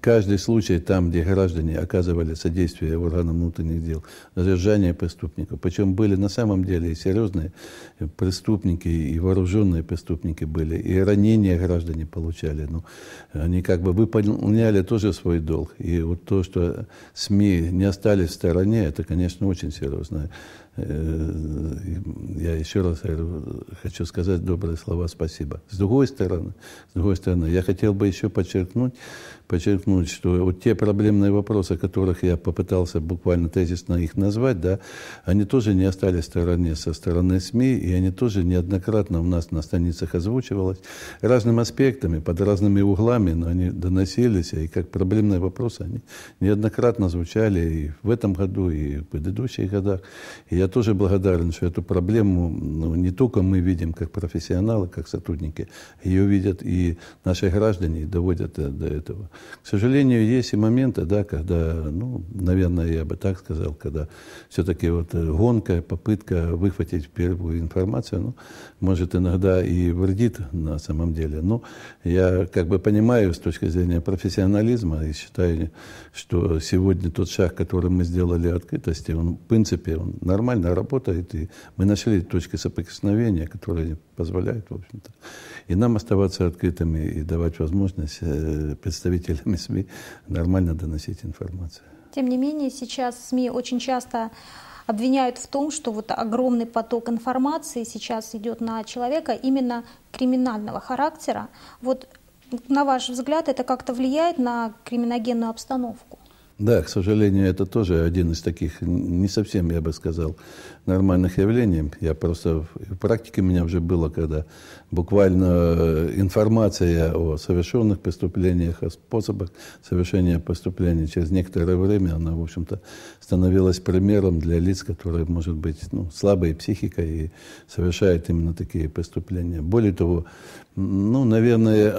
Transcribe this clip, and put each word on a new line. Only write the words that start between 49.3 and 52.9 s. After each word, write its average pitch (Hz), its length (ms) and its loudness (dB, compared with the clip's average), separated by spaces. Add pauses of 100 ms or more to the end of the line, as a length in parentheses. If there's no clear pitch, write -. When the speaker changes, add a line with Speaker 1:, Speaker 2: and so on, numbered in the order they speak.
Speaker 1:
годах. 98 300 0 (500)
И 85 60 2
я 95 100 4
тоже 110 260 2
благодарен, 92 600 2
что - 140 -2
эту 87 140 -2
проблему, 92 680 2
ну, 78 460 -4